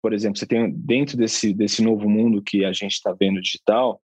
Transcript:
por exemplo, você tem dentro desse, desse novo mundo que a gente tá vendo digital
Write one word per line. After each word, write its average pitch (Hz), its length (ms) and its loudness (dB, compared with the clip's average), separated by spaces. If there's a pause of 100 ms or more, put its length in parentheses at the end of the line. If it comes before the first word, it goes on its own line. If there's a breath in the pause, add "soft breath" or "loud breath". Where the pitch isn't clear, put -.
por 107 120 -2
exemplo, 104 240 -2
você - 80 -8
tem 117 260 0
dentro 127 460 -2
desse, 110 340 0
desse 104 300 0
novo 107 260 2
mundo 107 340 2
que 98 220 0
a 95 80 -2
gente 98 300 -6
tá 98 100 -2
vendo 95 300 0
digital 113 640 0